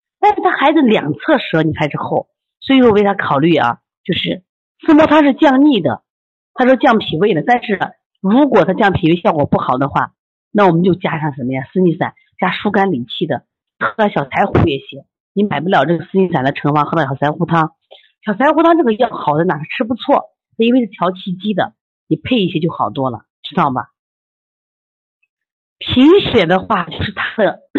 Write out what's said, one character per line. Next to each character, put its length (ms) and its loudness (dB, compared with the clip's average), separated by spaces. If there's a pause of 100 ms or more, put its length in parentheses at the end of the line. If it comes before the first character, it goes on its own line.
(200)
但 160 4
是 60 -8
他 100 0
孩 220 0
子 80 2
两 320 2
侧 240 0
舌 260 -2
你 100 -2
看 160 -2
是 80 -10
厚， 300 -6 (320)
所 160 0
以 60 6
说 100 6
为 120 4
他 100 0
考 240 -2
虑 180 2
啊， 220 0 (260)
就 100 -4
是 300 -8 (420)
四 80 4
磨 140 6
汤 160 4
是 100 2
降 300 2
逆 160 4
的， 240 -4 (500)
他 120 0
说 100 4
降 220 2
脾 200 -6
胃 160 0
的， 140 -2
但 160 0
是 160 -6 (400)
如 300 2
果 160 4
他 80 0
降 180 2
脾 180 0
胃 60 2
效 160 -2
果 140 0
不 120 -2
好 200 -2
的 100 -2
话， 240 -4 (400)
那 160 2
我 60 2
们 100 2
就 120 2
加 260 -6
上 120 -4
什 120 -10
么 80 -6
呀？ 180 -4
四 80 -2
逆 160 2
散 180 -6 (240)
加 140 -2
疏 200 -6
肝 200 0
理 140 -4
气 200 -8
的， 200 -6 (340)
喝 240 -4
点 80 0
小 140 -4
柴 200 -2
胡 220 0
也 120 -2
行。 240 -20 (280)
你 120 -2
买 180 -4
不 80 -4
了 160 2
这 120 0
个 60 -8
四 140 -4
逆 120 2
散 140 -2
的 80 0
成 220 -2
方， 100 2
喝 140 -4
点 100 0
小 80 -6
柴 160 -2
胡 140 -4
汤。 260 0 (540)
小 80 -4
柴 180 2
胡 120 2
汤 140 4
这 60 2
个 120 2
药 160 0
好 260 -2
在 80 2
哪？ 160 -2 (160)
吃 80 -2
不 100 -6
错， 360 -2 (260)
因 160 2
为 80 4
是 60 -2
调 240 -4
气 240 -10
机 180 -6
的， 200 -4 (360)
你 80 0
配 240 -2
一 80 0
些 100 -4
就 100 -2
好 200 -4
多 200 -4
了， 100 -10 (240)
知 120 -10
道 140 0
吗？ 140 -4 (2000)
贫 420 4
血 260 0
的 100 2
话， 280 -2
就 180 -10
是 80 -6
他 320 -4
的 160 -2 (200)